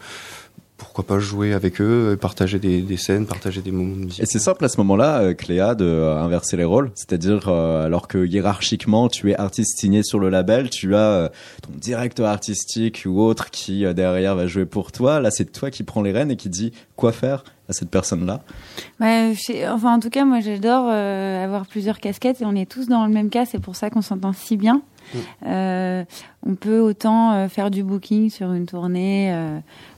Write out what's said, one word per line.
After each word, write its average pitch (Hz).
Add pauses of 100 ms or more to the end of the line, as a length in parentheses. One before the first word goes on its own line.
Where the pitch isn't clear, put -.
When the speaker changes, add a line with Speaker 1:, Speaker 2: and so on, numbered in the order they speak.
(800)
Speaker 1:
pourquoi -
pas 98
jouer 101
avec 95
eux, 110
partager 95
des, 92
des 95
scènes, 98
partager 92
des 95
moments 92
de 98
musique. 90
Speaker 2:
Et 110
c'est 110
simple 185
à 135
ce -
moment-là, 113
euh, 95
Cléa, 92
de, 104
euh, 80
inverser 85
les 87
rôles, 113
c'est-à-dire, 95
euh, 82
alors 85
que 92
hiérarchiquement 101
tu 101
es 98
artiste 101
signé 104
sur 107
le 95
label, 104
tu 98
as, -
euh, 101 (340)
ton -
directeur 120
artistique 107
ou 92
autre 113
qui, 98
euh, 90
derrière 92
va 90
jouer 92
pour 92
toi. 147
Là, 113
c'est -
toi -
qui 107
prends -
les 101
rênes 131
et 117
qui 101
dis 101 (240)
quoi 117
faire 131 (240)
à -
cette -
personne-là. 92 (560)
Speaker 3:
Bah, 226
je 208
sais, 180
enfin, 233
en 233
tout 226
cas, 269
moi, 254
j'adore, 220
euh, 196
avoir 196
plusieurs 208
casquettes 247
et -
on 208
est 185
tous 254
dans 226
le 214
même 214
cas. 240
C'est 233
pour 185
ça 208
qu'on 214
s'entend 190
si -
bien. 226 (320)
Speaker 1:
Mm. 127 (280)
Speaker 3:
Euh, 185 (420)
on 196
peut 220
autant, 226
euh, 196
faire 202
du 196
booking 208
sur 185
une 175
tournée, 185
euh, 160 (400)